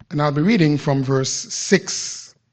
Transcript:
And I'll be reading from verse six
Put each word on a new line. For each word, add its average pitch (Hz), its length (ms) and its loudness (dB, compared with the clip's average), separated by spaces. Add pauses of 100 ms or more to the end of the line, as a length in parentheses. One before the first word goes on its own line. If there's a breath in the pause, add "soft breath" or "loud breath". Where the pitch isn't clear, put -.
(100)
And 147 100 -2
I'll 147 100 2
be 147 120 0
reading 165 340 4
from 139 260 0
verse 135 280 0
six - 1040 -4 (180)